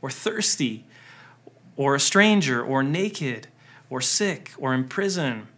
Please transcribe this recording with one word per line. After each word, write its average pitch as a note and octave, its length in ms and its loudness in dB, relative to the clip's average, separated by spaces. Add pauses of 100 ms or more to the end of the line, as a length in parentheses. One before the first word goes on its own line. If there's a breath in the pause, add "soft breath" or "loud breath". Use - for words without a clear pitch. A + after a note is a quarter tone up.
or C3+ 80 -8
thirsty D3 720 -2 (920 loud breath)
or C#3 180 2
a C#3 60 0
stranger F#3+ 600 4
or C3+ 220 0
naked D3 640 -2 (440 loud breath)
or B2+ 120 -6
sick - 560 -2
or C3 160 0
in B2+ 100 0
prison C#3 720 -4